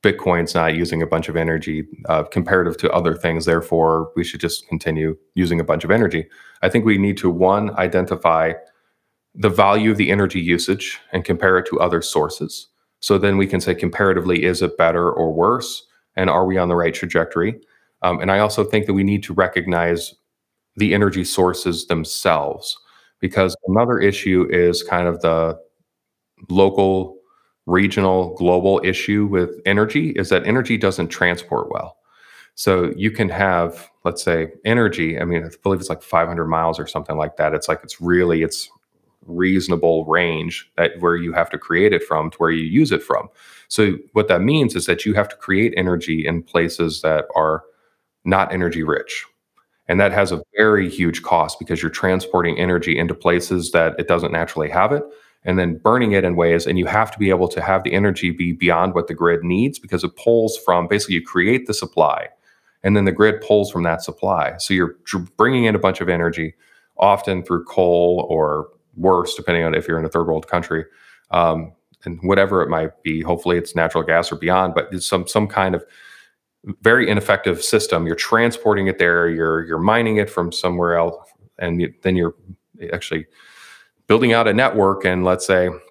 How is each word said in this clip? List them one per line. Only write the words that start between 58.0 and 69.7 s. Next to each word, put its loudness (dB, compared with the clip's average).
be -4
beyond 0
what -2
the -8
grid 0
needs, 0
because -6
it -6
pulls 2
from, 2
basically -2
you -2
create 0
the -4
supply -4
and 2
then 2
the 2
grid 2
pulls 2
from -4
that -2
supply. -4
So -6
you're 0
dr-, -8
bringing 2
in 2
a 0
bunch 0
of -2
energy, -2
often 2
through -4
coal 2
or -2
worse, 2
depending -2
on 0